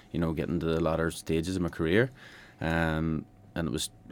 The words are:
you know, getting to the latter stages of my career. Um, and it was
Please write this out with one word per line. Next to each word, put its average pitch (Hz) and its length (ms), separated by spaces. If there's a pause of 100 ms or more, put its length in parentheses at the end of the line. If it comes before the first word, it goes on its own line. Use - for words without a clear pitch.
you - 80
know, 82 140
getting 80 260
to 80 80
the 82 140
latter 80 320
stages 82 420
of 90 80
my 85 60
career. 92 420 (500)
Um, 80 640 (280)
and 82 140
it - 20
was 76 200 (220)